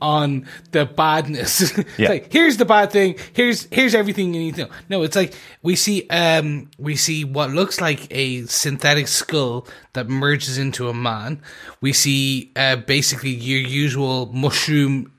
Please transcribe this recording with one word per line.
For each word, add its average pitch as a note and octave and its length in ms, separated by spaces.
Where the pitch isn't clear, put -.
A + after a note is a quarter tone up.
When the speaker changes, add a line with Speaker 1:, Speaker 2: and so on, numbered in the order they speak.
Speaker 1:
on D3 460
the D3+ 140
badness. D#3 760
<laughs> - 160
It's - 220
Speaker 2:
Yeah. G#2+ 100
Speaker 1:
like, - 240
"Here's D#4 240
the A3+ 80
bad G#3 260
thing. G3 240
Here's, A#3+ 380
here's B3 240
everything G3+ 380
you E3 80
need D#3+ 140
to E3 100
know." - 40
No, F#3+ 140
it's D3+ 120
like, F#3+ 180
we F3 140
see, G3+ 340
um, D#3+ 680
we D3 180
see D#3 300
what C3+ 260
looks F3+ 280
like D#3 320
a B2+ 360
synthetic C#3+ 600
skull B2 600
that B2+ 160
merges C3+ 480
into C3 320
a A#2+ 40
man. A#2+ 480
We C3+ 120
see, C3+ 640
uh, C3 220
basically C3+ 540
your B2+ 280
usual C3 760
mushroom C#3 840